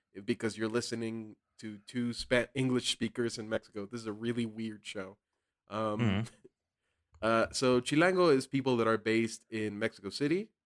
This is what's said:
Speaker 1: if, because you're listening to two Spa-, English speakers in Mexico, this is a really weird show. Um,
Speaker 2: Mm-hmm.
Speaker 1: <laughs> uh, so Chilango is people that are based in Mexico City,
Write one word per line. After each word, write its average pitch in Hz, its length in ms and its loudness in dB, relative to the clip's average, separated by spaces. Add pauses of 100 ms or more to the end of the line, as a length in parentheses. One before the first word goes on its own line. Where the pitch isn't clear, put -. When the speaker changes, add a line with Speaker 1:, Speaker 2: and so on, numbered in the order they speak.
(140)
Speaker 1:
if, 98 120 -14
because 113 320 -2
you're 110 120 -2
listening 113 680 -4 (220)
to 107 300 -12
two 120 260 -2
Spa-, 113 400 0
English 127 380 2
speakers 117 480 -2
in 107 100 -8
Mexico, 107 420 -4
this 117 100 -6
is 113 60 -10
a 107 60 -2
really 117 320 -2
weird 110 400 -8
show. 98 320 -10 (520)
Um, 107 300 -2
Speaker 2:
Mm-hmm. 107 220 2 (540)
Speaker 1:
<laughs> - 460 -20
uh, 113 300 4
so 127 300 4
Chilango 175 520 4
is 135 140 4
people 131 300 2
that 113 100 4
are 113 100 4
based 110 520 0
in 107 300 -4
Mexico 104 300 -4
City, 165 400 -2 (160)